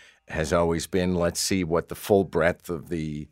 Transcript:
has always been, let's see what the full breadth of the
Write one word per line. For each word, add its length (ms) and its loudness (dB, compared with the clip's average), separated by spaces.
has 220 -4
always 360 0
been, 260 0
let's 260 0
see 240 0
what 260 -2
the 60 -12
full 280 4
breadth 480 0
of 180 -8
the 420 -6